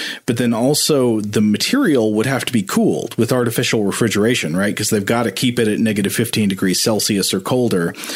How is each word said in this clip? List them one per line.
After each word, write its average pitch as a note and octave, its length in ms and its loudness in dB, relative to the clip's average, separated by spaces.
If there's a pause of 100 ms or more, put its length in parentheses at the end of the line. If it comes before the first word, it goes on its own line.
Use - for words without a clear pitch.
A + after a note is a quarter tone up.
(240)
but A#2+ 140 -2
then A#2+ 160 -2
also B2+ 680 2
the G#2+ 220 0
material A2+ 720 2
would A2 100 2
have B2+ 220 -2
to - 60 -8
be A2 100 2
cooled C3+ 560 0
with A2+ 120 2
artificial A#2+ 540 0
refrigeration, G2+ 720 0
right? G2 180 0
'Cause G#2+ 140 -4
they've G#2 160 0
gotta A#2 280 0
keep B2 260 -2
it A2+ 100 2
at G#2 120 0
negative G#2 340 0
fifteen A2 340 0
degrees F#2+ 320 0
Celsius G#2 540 0
or F#2+ 60 -2
colder. G2+ 540 0 (220)